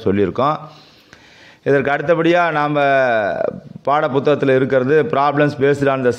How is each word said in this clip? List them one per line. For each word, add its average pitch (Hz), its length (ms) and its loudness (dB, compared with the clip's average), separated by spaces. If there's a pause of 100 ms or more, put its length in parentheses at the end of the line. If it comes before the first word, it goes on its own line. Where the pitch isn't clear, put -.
சொல்லியிருக்கோம். 101 540 0 (1040)
இதற்கு 135 280 0
அடுத்தபடியா 165 600 0
நாம 147 300 -2 (1040)
பாடப்புத்தகத்துல 139 720 0
இருக்கிறது 131 480 2
problems 143 560 0
based 139 280 0
on 135 160 0
the 123 160 2